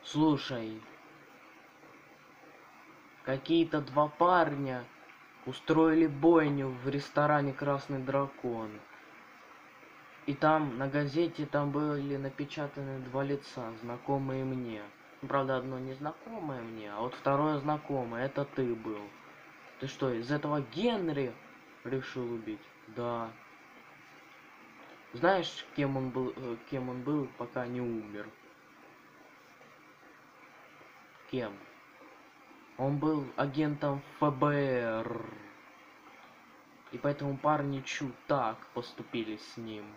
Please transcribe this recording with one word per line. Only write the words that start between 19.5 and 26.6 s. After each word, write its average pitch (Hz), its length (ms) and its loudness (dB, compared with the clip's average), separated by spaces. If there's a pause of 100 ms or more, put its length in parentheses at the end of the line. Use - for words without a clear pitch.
Ты 135 80 -6
что, 135 240 0
из 117 200 -2
этого 147 300 0 (140)
Генри 165 580 0 (520)
решил 127 460 -4
убить? 110 300 -6 (340)
Да. 120 340 -2 (1800)
Знаешь, 165 520 2 (100)
кем 139 220 2
он 131 120 -2
был, 123 260 -2
э, 120 220 -6 (120)